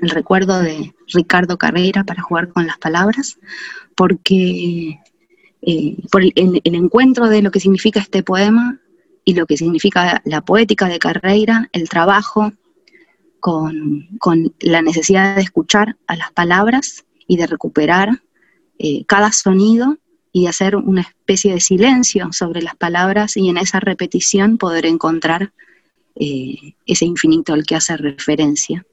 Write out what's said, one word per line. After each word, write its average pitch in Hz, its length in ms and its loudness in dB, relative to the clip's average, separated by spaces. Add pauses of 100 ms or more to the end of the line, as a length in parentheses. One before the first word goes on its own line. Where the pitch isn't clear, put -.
el 175 100 -2
recuerdo 185 500 0
de 156 340 -4 (180)
Ricardo 180 460 0
Carreira 180 460 0
para 175 180 -10
jugar 175 260 -4
con 170 180 -2
las 160 120 -10
palabras, 190 600 -2 (560)
porque, 180 1040 0 (640)
eh, 156 340 -2 (140)
por 196 120 4
el, 185 140 4
el, 185 280 4
el 170 100 0
encuentro 240 540 4
de 214 140 4
lo 196 80 2
que 190 100 0
significa 196 400 2
este 190 220 -4
poema 220 580 0 (440)
y 185 100 -6
lo 170 120 0
que 151 100 0
significa 170 680 0
la 151 160 -4
poética 202 480 0
de 170 100 -4
Carreira, 214 760 0
el 165 160 -4
trabajo 202 640 0 (880)
con, 156 680 -4 (100)
con 165 420 0
la 165 220 2
necesidad 190 540 2
de 196 60 2
escuchar 208 540 0 (100)
a 170 100 -4
las - 160 -10
palabras 202 720 0 (220)
y 180 100 2
de 170 100 0
recuperar, 165 760 0 (560)
eh, 147 280 -4
cada 208 260 2
sonido 226 680 2 (340)
y 180 100 2
de 175 60 2
hacer 196 280 -2
una 190 240 0
especie 190 520 -2
de 175 80 -2
silencio 202 720 2
sobre 170 300 -6
las 170 140 -10
palabras 190 600 0
y 190 120 2
en 175 100 0
esa 190 220 -2
repetición 196 760 0
poder 165 300 -2
encontrar 165 680 -2 (680)
eh, 139 540 -8 (100)
ese - 200 0
infinito 165 480 0
al 151 120 0
que 160 120 -4
hace 160 200 -4
referencia, 147 960 -4